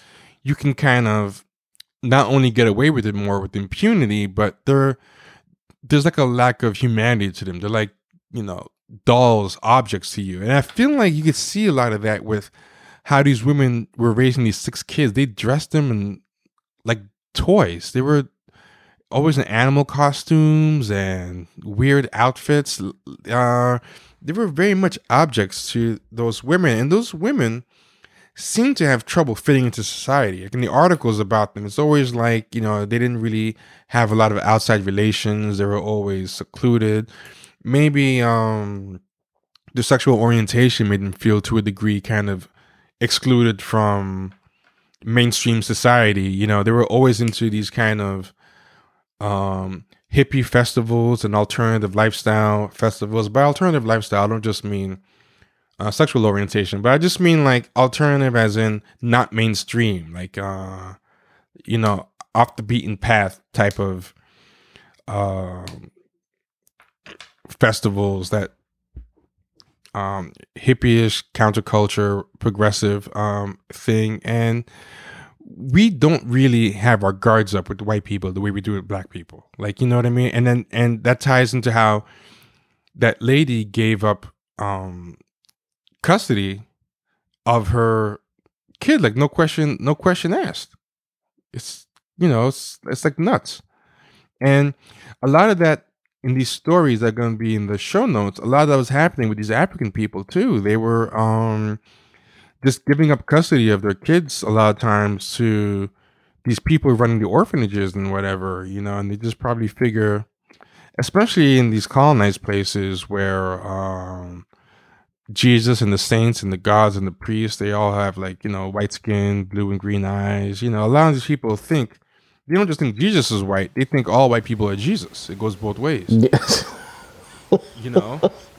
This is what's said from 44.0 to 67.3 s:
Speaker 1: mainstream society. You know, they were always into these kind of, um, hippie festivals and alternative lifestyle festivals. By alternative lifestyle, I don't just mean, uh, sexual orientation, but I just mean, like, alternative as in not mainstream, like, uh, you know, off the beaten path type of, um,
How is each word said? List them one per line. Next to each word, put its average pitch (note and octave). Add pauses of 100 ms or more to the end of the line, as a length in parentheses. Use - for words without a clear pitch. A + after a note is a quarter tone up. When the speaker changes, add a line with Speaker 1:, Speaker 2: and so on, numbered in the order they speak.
Speaker 1:
mainstream A#2
society. G#2+
You F#2+
know, G#2
they G#2+
were A#2
always B2
into A2+
these G#2
kind G#2+
of, G2 (880)
um, F#2+ (280)
hippie C3+
festivals A#2
and G#2
alternative G#2
lifestyle G#2+
festivals. A2
By B2+
alternative D3
lifestyle, G#2
I -
don't A2
just G#2+
mean, G2 (800)
uh, G#2
sexual B2+
orientation, G2+
but A#2+
I D3
just F3
mean, E3
like, B2+
alternative C3
as A2
in A2 (180)
not A#2+
mainstream, G#2+
like, F2+
uh, F#2+ (680)
you A2+
know, G#2+ (260)
off A#2+
the A#2+
beaten G#2
path G#2 (120)
type G2+
of, F#2 (960)
um, F#2+ (1600)